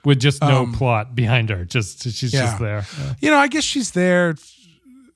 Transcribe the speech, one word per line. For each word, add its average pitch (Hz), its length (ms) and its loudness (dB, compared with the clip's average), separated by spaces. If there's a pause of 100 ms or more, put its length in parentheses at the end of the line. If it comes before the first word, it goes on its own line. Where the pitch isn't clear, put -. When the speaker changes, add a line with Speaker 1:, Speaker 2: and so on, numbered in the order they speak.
Speaker 1:
With 139 160 4
just 139 220 2
no 131 220 4
Speaker 2:
Um, 117 100 -4
Speaker 1:
plot 120 400 0
behind 117 340 2
her. 90 160 -4
Just, - 380 -6
she's 120 320 -6
Speaker 2:
Yeah. 131 80 2
Speaker 1:
just 113 160 -2
there. 104 260 -4 (160)
Yeah. 135 200 -6
Speaker 2:
You 294 100 0
know, 294 80 4
I 285 100 2
guess 294 160 -2
she's - 280 -4
there 180 420 2 (800)